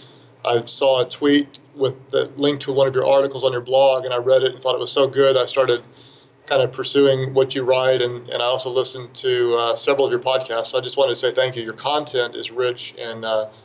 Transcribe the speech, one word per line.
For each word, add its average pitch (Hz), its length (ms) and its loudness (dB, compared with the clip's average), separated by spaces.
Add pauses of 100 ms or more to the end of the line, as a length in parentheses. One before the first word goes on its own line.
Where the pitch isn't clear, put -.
(440)
I 139 200 0
saw 135 380 2
a 120 60 -2
tweet 143 520 0 (160)
with 131 340 -4
the 127 260 -2
link 143 260 0
to 143 100 -6
one 135 160 4
of 131 80 -4
your 131 100 2
articles 139 380 2
on 127 80 2
your 123 80 -4
blog, 131 440 2
and 127 80 -4
I 123 40 -2
read 127 260 4
it 127 120 0
and - 60 -20
thought 127 140 0
it 123 60 -4
was 120 100 -6
so 139 160 4
good. 135 300 2
I 123 100 2
started 123 380 0 (640)
kinda 131 180 2
pursuing 131 680 0
what 135 220 2
you 135 80 -2
write, 127 400 2
and, 123 260 -6
and 127 140 -4
I 120 40 -2
also 127 240 -2
listened 123 440 -4
to, 123 400 0
uh, 117 220 0
several 139 280 0
of 135 60 0
your 123 100 0
podcasts. 123 520 -2
So 131 60 -2
I - 20 0
just 123 160 -8
wanted 135 140 2
to 117 100 -4
say 123 100 0
thank 127 240 0
you. 117 80 -6
Your 113 100 -8
content 131 640 -4
is 113 160 -10
rich 123 480 -6
and, 113 260 -10
uh, 110 260 -2 (140)